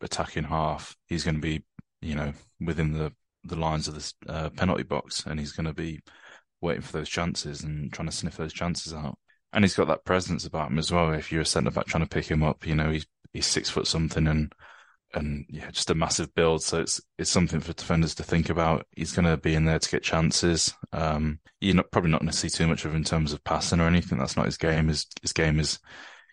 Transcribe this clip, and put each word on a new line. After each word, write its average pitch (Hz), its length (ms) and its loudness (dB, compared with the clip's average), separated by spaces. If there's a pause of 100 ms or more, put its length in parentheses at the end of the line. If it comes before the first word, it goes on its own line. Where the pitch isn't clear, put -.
attacking - 440 -4
half, 78 520 -2 (100)
he's 82 180 -4
gonna 78 140 0
be, 78 240 -2 (400)
you 78 120 -4
know, 73 180 -2 (280)
within 80 320 0
the, 78 200 -2 (320)
the 82 120 -8
lines 78 300 0
of 76 80 -8
the, 76 180 -10 (160)
uh, 80 220 -4
penalty - 320 0
box, - 420 -6
and 78 140 -4
he's 73 140 -6
gonna 80 200 -4
be 80 280 -8 (600)
waiting - 220 -2
for - 100 -12
those 78 160 -4
chances 76 540 -4
and 76 300 -6
trying 82 160 -6
to 78 60 -6
sniff - 220 -6
those 80 160 -6
chances 85 400 -4
out. 76 240 -8 (360)
And 104 120 4
he's 92 120 4
got 85 100 6
that - 180 0
presence 92 400 0
about 80 260 -4
him 73 80 2
as 78 120 -2
well. 85 220 4
If 78 180 -4
you're 80 120 0
a 76 40 -2
centre 64 240 2
back - 160 -2
trying 85 160 0
to 78 60 0
pick - 200 -2
him 78 140 2
up, - 240 0
you 78 80 0
know, 78 160 2
he's, 78 160 -2 (260)
he's - 140 -4
six - 240 0
foot - 160 -2
something, 80 400 2
and, 78 260 2 (640)
and 73 340 -4
yeah, - 220 -12
just - 180 -2
a 82 60 2
massive 80 400 0
build. 82 300 4
So 82 160 0
it's, - 200 -2 (180)
it's 85 120 -2
something 85 300 4
for 82 120 -6
defenders 82 440 2
to - 80 -8
think 82 260 2
about. 82 360 2 (100)
He's 82 160 -4
gonna 82 240 4
be 78 180 0
in 78 100 4
there 80 140 4
to - 120 -2
get - 120 0
chances. 82 720 2 (180)
Um, 76 460 0 (220)
you're 95 160 4
not, - 160 4
probably 87 180 4
not 80 100 4
gonna 80 120 0
see - 180 -2
too 82 160 2
much 80 180 2
of 78 60 -4
him 78 60 -2
in 78 80 0
terms 78 280 0
of - 120 -8
passing 82 360 0
or 82 60 6
anything. 85 320 2
That's 64 180 -4
not 71 100 2
his - 120 -2
game. 80 300 2
His, 76 180 -2 (160)
his - 100 -4
game 78 280 2
is, - 180 -2 (540)